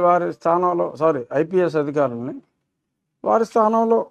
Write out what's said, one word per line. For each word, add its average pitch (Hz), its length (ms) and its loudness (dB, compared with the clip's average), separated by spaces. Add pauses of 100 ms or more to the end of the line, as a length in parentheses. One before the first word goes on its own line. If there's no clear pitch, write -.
వారి 175 180 2 (120)
స్థానంలో, 175 480 0 (160)
సారీ, 156 180 2 (220)
ఐపీఎస్ 165 400 0
అధికారుల్ని 139 520 -4 (880)
వారి 220 260 2
స్థానంలో 226 500 2 (120)